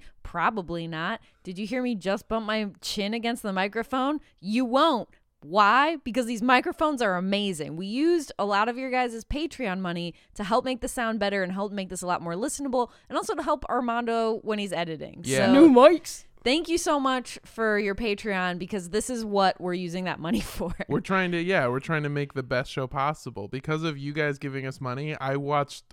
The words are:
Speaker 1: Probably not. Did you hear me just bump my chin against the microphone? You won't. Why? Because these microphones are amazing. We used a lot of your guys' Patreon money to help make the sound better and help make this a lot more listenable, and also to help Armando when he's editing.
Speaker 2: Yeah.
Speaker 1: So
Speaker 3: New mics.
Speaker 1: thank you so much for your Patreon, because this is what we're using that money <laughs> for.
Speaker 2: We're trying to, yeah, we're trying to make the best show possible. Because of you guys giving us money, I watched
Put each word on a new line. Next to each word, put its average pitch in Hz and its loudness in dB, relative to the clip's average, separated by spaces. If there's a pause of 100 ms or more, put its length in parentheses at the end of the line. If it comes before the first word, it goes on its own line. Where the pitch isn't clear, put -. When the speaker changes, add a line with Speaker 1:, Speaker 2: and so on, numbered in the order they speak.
(240)
Speaker 1:
Probably 170 -2
not. 165 -4 (240)
Did 185 -12
you 214 -6
hear 254 -2
me 247 -2
just 196 -4
bump 220 -2
my 214 -2 (120)
chin 208 -4
against 233 -4
the 202 -4
microphone? 226 -2 (200)
You 220 0
won't. 262 2 (320)
Why? 214 4
Because 240 0
these 233 -4
microphones 254 2
are 190 2
amazing. 185 -2
We 175 -6
used 294 2
a 202 0
lot 208 2
of 240 -4
your 262 -6
guys' 247 -2
Patreon 262 -4
money 175 -6 (200)
to 208 -6
help 247 2
make 254 -4
the 247 -6
sound 226 -2
better 202 0
and 180 -2
help 196 -4
make 190 -6
this 180 -8
a 180 -8
lot 180 0
more 170 -6
listenable, 254 -2 (200)
and 269 -4
also 381 -2
to 311 -4
help 302 0
Armando 233 0
when 208 -2
he's 196 -4
editing. 165 -6
Speaker 2:
Yeah. 131 2
Speaker 1:
So 247 6
Speaker 3:
New 294 12
mics. 285 8 (180)
Speaker 1:
thank 320 2
you 330 0
so 302 0
much 262 -2
for 214 -2
your 208 -2
Patreon, 196 -4
because 175 -6
this 208 -2
is 233 -6
what 202 2
we're 180 -4
using 180 -4
that 165 -4
money 185 -2
<laughs> - -10
for. 175 -4 (160)
Speaker 2:
We're 139 0
trying 185 0
to, 170 0
yeah, 170 2
we're 127 -2
trying 156 -2
to 147 -2
make 143 -4
the 131 -4
best 123 -2
show 131 -4
possible. 135 -4
Because 156 -4
of 160 -2
you 139 -8
guys 147 -2
giving 135 -6
us 131 -8
money, 135 -6
I 135 -2
watched 143 -2